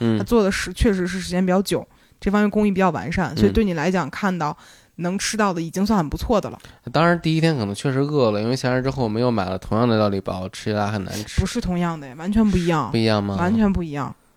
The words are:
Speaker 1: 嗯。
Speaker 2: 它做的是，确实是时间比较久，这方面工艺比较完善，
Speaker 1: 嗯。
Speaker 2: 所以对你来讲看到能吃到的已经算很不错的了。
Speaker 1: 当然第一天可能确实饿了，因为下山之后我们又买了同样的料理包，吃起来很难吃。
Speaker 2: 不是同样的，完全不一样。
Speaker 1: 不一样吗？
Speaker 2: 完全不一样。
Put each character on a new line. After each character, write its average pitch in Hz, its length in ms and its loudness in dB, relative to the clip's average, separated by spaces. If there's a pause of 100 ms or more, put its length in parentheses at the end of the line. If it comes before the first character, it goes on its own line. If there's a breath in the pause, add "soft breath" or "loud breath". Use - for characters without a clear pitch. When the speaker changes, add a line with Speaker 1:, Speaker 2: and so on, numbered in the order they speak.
Speaker 1:
嗯。 113 180 2
Speaker 2:
它 101 60 -2
做 226 180 4
的 190 80 2
是， 185 220 -4
确 214 200 2
实 185 140 0
是 180 140 -6
时 170 100 -8
间 180 160 0
比 - 20 0
较 185 140 2
久， 170 240 -2 (340 soft breath)
这 - 80 -2
方 202 120 2
面 208 100 2
工 208 160 2
艺 202 60 2
比 185 80 0
较 185 100 4
完 131 220 -4
善， 165 200 -2
Speaker 1:
嗯。 156 40 -6
Speaker 2:
所 202 120 6
以 - 40 0
对 220 120 2
你 185 100 0
来 156 140 0
讲 185 220 0
看 185 260 -2
到 156 200 -4 (400 loud breath)
能 175 220 -4
吃 - 200 -4
到 202 160 2
的 170 60 -4
已 165 100 -4
经 190 160 0
算 220 100 2
很 165 120 2
不 - 100 -6
错 220 200 0
的 127 120 -4
了。 117 80 -14 (340 loud breath)
Speaker 1:
当 160 140 4
然 175 140 4
第 160 160 0
一 160 40 2
天 160 160 2
可 113 80 -2
能 101 100 -4
确 139 160 -4
实 131 80 0
饿 143 320 2
了， 104 100 0
因 113 80 -2
为 127 60 0
下 127 140 -2
山 127 140 0
之 135 80 -2
后 135 120 -2
我 113 60 0
们 107 120 -2
又 123 100 2
买 104 160 0
了 92 120 -4
同 - 200 -2
样 120 100 4
的 113 80 4
料 107 140 4
理 98 100 -2
包， 92 300 -6
吃 - 140 -14
起 107 80 -2
来 104 180 -2
很 107 140 -4
难 90 100 -10 (100)
吃。 - 160 -6
Speaker 2:
不 190 60 2
是 233 140 -6
同 180 180 -4
样 170 200 -2
的， 135 180 -14
完 160 140 -6
全 214 180 4
不 185 100 2
一 170 80 -2
样。 151 240 0
Speaker 1:
不 117 80 -2
一 110 60 2
样 107 180 2
吗？ 101 160 -2
Speaker 2:
完 180 160 0
全 214 180 4
不 180 100 -2
一 160 100 -8
样。 139 220 -6 (220)